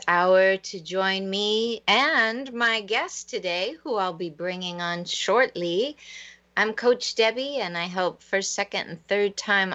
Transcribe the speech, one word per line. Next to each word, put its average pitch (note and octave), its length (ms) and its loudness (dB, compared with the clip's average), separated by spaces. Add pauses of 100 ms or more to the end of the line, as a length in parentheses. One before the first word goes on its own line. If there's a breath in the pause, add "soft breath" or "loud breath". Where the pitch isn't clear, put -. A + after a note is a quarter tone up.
hour F#3 500 6
to F#3+ 220 -12
join F#3+ 500 -2
me G#3+ 600 -2
and B3+ 640 2
my A#3 300 0
guest A#3+ 460 -4
today, F#3 540 -4
who B3+ 140 -2
I'll F#3 160 0
be E3+ 180 -8
bringing F3+ 500 -6
on F3 240 -4
shortly. F#3+ 920 0 (600 loud breath)
I'm G#3+ 180 2
Coach B3 420 0
Debbie, B3 400 0
and F3+ 200 -4
I E3+ 100 -4
help F3+ 360 -2
first, G3 320 -2
second, G3 320 -4
and - 220 -12
third G3+ 280 0
time F#3+ 380 2